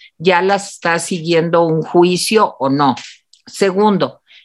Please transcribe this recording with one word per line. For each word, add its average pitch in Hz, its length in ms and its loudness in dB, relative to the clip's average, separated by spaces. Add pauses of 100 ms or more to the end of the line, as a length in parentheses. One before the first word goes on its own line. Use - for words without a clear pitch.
(180)
ya 175 240 2
las 196 300 -2
está 170 260 -4
siguiendo 170 640 0
un 160 200 0
juicio 180 720 2
o 135 120 -2
no. 139 260 0 (500)
Segundo, 196 760 -2 (240)